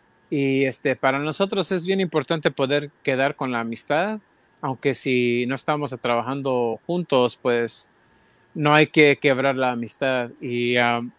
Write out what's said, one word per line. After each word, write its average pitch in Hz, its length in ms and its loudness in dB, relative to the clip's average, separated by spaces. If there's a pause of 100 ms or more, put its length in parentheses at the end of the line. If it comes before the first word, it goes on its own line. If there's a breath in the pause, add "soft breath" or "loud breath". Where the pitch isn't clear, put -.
(300)
Y, 135 360 0
este, 131 300 -2
para 135 240 0
nosotros 185 540 -2
es 170 120 -2
bien 190 140 0
importante 160 520 -2
poder 143 380 -2 (140)
quedar 135 320 0
con 131 160 -4
la 120 80 -2
amistad, 151 600 -4 (420)
aunque 131 340 -2
si 123 500 0
no 127 100 -4
estamos 147 460 -4
trabajando 120 880 -2
juntos, 143 520 0
pues, 117 500 -2 (640)
no 147 180 4
hay 151 140 6
que 147 300 6
quebrar 135 380 0
la 127 160 0
amistad. 123 600 -4 (100)
Y, 120 360 -2
ah, 120 240 2 (180)